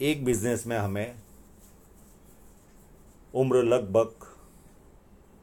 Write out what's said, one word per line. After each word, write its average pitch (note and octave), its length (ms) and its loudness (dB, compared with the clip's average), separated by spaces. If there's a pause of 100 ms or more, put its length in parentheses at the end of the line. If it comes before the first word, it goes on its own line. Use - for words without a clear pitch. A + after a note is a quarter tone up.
एक C#3+ 240 -2
बिजनेस A#2 420 0
में A#2 100 -4
हमें G#2 380 -4 (2250)
उम्र B2+ 300 4
लगभग A2+ 640 0 (1160)